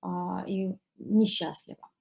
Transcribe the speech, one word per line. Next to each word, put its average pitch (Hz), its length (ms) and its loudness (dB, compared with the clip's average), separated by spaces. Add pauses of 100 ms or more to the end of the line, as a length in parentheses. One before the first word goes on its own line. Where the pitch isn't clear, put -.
а, 180 440 -4
и 190 280 -2 (240)
несчастлива. - 880 0 (120)